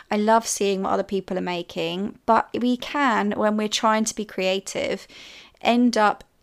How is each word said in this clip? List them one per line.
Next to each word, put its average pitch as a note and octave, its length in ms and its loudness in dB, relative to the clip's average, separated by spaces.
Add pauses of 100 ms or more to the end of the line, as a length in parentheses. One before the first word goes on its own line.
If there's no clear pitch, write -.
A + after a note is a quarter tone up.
(100)
I G#3+ 60 -2
love A3 300 4
seeing G3 360 -2
what - 100 0
other G3 100 0
people F#3+ 340 -4
are F3+ 60 -4
making, F3 840 -6
but A3+ 220 2 (100)
we B3 180 0
can, A3 560 0
when G#3+ 240 0
we're G#3+ 120 -2
trying A3 360 2
to - 100 -6
be G#3+ 100 -6
creative, F#3+ 840 -4 (520)
end A#3+ 380 4
up G#3 240 2 (200)